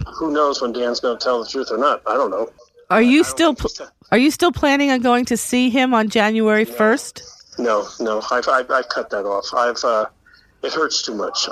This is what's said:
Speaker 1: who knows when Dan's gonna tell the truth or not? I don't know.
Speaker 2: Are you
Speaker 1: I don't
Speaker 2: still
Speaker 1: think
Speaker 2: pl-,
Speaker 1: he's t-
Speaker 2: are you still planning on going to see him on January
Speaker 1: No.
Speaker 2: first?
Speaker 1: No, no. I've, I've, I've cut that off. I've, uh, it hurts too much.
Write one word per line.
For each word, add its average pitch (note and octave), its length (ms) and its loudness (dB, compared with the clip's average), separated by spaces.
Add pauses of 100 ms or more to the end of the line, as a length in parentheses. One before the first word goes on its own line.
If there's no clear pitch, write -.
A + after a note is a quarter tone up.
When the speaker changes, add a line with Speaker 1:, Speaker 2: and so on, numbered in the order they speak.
(180)
Speaker 1:
who D#3+ 140 -2
knows C#3+ 280 0
when A#2+ 140 -4
Dan's A#2+ 260 -4
gonna A#2+ 180 -2
tell B2 240 0
the G#2 60 -10
truth C3 220 -6
or A2 80 -4
not? C3+ 280 0
I G#2+ 60 -2
don't B2 180 0
know. G#2+ 200 -4 (400)
Speaker 2:
Are G3+ 100 4
you B3 200 6
Speaker 1:
I - 20 6
don't - 80 -2
Speaker 2:
still E4 240 2
Speaker 1:
think - 60 -14
Speaker 2:
pl-, - 100 -4
Speaker 1:
he's - 80 -14
t- C#3+ 60 -14 (280)
Speaker 2:
are G3+ 60 4
you C4+ 120 4
still F4 220 2
planning C#4 380 2
on B3+ 100 2
going B3 260 2
to A#3+ 120 0
see B3 320 0
him B3+ 240 2
on A3 160 2
January A3 560 2
Speaker 1:
No. A3 60 -10
Speaker 2:
first? A3 500 0 (360)
Speaker 1:
No, G#2+ 280 0 (120)
no. G#2+ 320 -2
I've, B2 180 -2
I've, B2+ 220 0
I've C3 200 0
cut B2 200 -6
that G2+ 140 -4
off. G2+ 300 -2
I've, A#2+ 280 0
uh, A2 240 2 (560)
it C#3 120 -4
hurts D#3+ 280 -2
too A#2 120 -6
much. - 380 -4